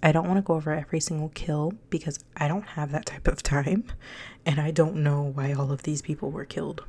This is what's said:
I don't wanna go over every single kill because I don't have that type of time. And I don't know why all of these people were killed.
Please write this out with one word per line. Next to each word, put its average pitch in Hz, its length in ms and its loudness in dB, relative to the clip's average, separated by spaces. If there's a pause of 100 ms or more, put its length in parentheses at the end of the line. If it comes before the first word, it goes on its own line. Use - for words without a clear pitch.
I 156 80 8
don't 165 160 4
wanna 190 140 4
go 175 140 2
over 156 180 0
every 156 260 -2
single 156 300 -2
kill 151 440 -2 (160)
because - 300 -4 (160)
I 147 140 0
don't 165 200 -4
have 147 220 -4
that - 140 -2
type - 220 -2
of - 140 2
time. 143 440 2 (600)
And 147 140 2
I 151 120 2
don't 160 260 4
know 143 360 2
why 139 200 0
all 139 180 0
of 139 120 -4
these 151 180 -2
people 147 280 -4
were - 160 -8
killed. - 440 -6